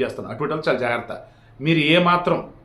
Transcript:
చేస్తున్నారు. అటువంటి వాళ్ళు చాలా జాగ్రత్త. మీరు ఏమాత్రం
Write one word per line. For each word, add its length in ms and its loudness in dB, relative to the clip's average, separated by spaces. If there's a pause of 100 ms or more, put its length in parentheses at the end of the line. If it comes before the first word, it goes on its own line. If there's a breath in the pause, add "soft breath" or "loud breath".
చేస్తున్నారు. 300 -8
అటువంటి 180 -4
వాళ్ళు 160 -4
చాలా 160 0
జాగ్రత్త. 280 -4 (540 soft breath)
మీరు 140 4 (160)
ఏమాత్రం 420 2 (260)